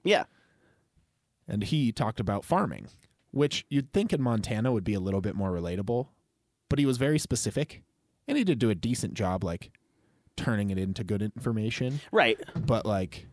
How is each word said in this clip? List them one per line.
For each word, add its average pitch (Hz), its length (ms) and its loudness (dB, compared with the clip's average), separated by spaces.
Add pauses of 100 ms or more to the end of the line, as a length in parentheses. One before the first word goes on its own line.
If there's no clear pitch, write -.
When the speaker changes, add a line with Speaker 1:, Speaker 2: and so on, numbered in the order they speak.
Speaker 1:
Yeah. 196 220 2 (1200)
Speaker 2:
And 104 160 -2
he 127 300 2
talked 110 260 -2
about 101 240 -2
farming, 120 440 -2 (460)
which 143 360 0
you'd 139 240 0
think 208 220 2
in 143 80 0
Montana 117 500 0
would 110 100 2
be 104 120 0
a 98 60 0
little 98 200 0
bit 95 140 -4
more 98 180 -2
relatable, 98 540 -2 (640)
but 131 80 2
he 143 80 4
was 127 100 2
very 147 220 2
specific, - 640 -2 (440)
and 294 120 0
he 247 60 2
did 165 140 4
do 113 120 4
a 104 40 4
decent 113 380 -2
job, 92 320 0
like, 85 280 -6 (680)
turning 104 320 0
it 95 80 0
into 95 260 -2
good 98 160 0
information. 113 800 -2 (100)
Speaker 1:
Right. 120 300 4 (160)
Speaker 2:
But, - 300 0
like, 98 460 -2